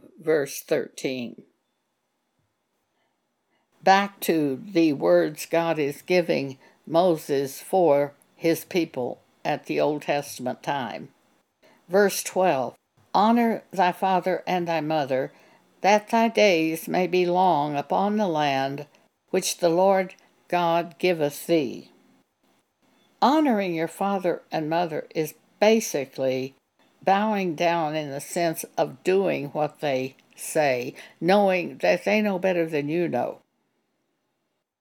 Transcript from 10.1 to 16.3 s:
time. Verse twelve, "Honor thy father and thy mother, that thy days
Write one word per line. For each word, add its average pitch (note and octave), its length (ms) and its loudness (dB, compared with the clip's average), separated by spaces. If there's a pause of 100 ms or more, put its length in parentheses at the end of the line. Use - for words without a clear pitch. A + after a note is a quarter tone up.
time. A2+ 520 -8 (760)
Verse F#3+ 360 2
twelve, D3 520 0 (380)
"Honor A3+ 580 2
thy F3+ 220 2
father F#3 520 0
and F3 220 -2
thy E3 140 -2
mother, D3 500 -2 (480)
that G#3 300 2
thy A3+ 180 2
days E3 640 2